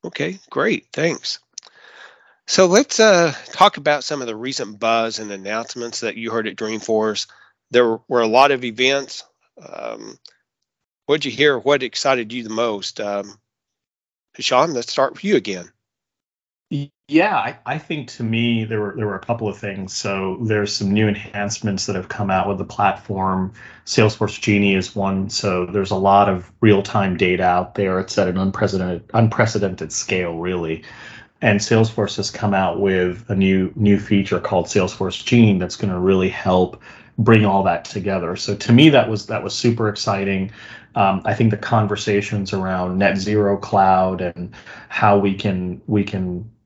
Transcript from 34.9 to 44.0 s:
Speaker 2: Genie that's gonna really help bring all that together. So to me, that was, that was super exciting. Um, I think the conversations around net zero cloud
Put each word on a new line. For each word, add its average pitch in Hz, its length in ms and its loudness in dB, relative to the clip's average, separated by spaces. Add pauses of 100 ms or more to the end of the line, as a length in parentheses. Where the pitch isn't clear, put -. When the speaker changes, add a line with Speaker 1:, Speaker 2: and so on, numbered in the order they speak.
Speaker 2:
Genie 110 340 6
that's - 180 -4
gonna 95 220 -2
really 92 320 2
help - 500 0 (400)
bring 110 240 6
all 98 180 2
that 90 220 0
together. 92 520 -6
So - 200 -4
to - 160 2
me, 139 180 10
that 120 180 4
was, 107 180 -4
that 107 180 -6
was - 100 -6
super 113 340 0
exciting. 98 600 -2 (440)
Um, 98 300 2
I 104 100 0
think 113 160 4
the 104 60 0
conversations 101 960 0
around 92 460 -2
net 98 180 2
zero 101 400 2
cloud 95 640 2